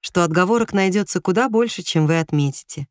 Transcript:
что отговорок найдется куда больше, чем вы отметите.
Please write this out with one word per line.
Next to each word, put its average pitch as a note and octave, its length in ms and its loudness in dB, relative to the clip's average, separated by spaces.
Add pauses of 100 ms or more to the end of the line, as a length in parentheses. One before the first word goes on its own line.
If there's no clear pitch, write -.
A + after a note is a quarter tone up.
что - 220 0
отговорок F3+ 500 2
найдется F#3+ 460 0
куда G#3+ 300 0
больше, A3 320 -2
чем D#3 240 0
вы E3 140 2
отметите. D3 720 -4